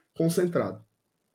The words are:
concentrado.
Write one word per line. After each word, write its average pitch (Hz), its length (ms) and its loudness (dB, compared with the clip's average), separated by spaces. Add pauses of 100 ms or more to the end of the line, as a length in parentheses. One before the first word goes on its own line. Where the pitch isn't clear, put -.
(160)
concentrado. 165 680 0 (500)